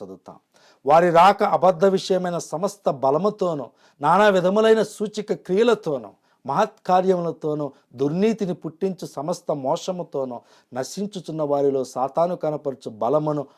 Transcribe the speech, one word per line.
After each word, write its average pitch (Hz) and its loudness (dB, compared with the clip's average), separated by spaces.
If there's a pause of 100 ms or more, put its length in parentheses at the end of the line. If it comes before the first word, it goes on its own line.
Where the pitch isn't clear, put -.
చదువుతాం, 92 -18 (500)
"వారి 165 6
రాక 185 6
అబద్ధ 170 2
విషయమైన 185 0
సమస్త 185 -6
బలముతోనూ 156 -2 (360)
నానా 180 4
విధములైన 202 4
సూచక 208 -6
క్రియలతోనూ 180 -2 (360)
మహత్కార్యములతోనూ 165 -2 (220)
దుర్నీతిని 180 -2
పుట్టించు 175 -8
సమస్త - -8
మోసముతోనూ 147 -6 (320)
నశించుచున్న 156 -8
వారిలో 143 0
సాతాను 135 -2
కనపరచు 147 -6
బలమును 139 -2 (100)